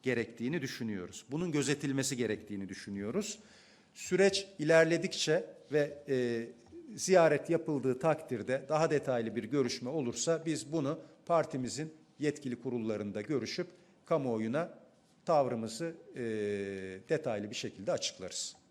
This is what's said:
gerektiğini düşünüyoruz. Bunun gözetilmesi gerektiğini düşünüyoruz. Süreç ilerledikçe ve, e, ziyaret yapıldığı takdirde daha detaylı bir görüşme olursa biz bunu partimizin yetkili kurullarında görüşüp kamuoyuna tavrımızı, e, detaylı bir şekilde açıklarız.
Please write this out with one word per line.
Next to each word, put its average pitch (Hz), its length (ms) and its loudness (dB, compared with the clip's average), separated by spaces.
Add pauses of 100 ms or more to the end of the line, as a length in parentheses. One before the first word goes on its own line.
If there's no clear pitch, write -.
gerektiğini 123 580 -2
düşünüyoruz. 107 680 -6
Bunun 165 200 -2
gözetilmesi 139 640 0
gerektiğini 104 520 -4
düşünüyoruz. 104 720 -6 (540)
Süreç 190 540 2 (120)
ilerledikçe 165 840 4 (260)
ve, 147 380 0
e, 120 380 0 (480)
ziyaret 165 540 6
yapıldığı 135 500 0
takdirde 135 720 0
daha 156 200 4
detaylı 120 460 0
bir 113 80 -2
görüşme 120 460 0
olursa 160 560 -2
biz 139 260 -4
bunu 160 280 -2 (260)
partimizin 151 680 0 (260)
yetkili 143 420 -2
kurullarında 107 600 -4
görüşüp 131 460 -4 (380)
kamuoyuna 135 760 0 (460)
tavrımızı, 131 720 2 (200)
e, 127 60 -8 (880)
detaylı 117 400 0
bir 110 60 -10
şekilde 113 360 -6
açıklarız. - 640 -6 (160)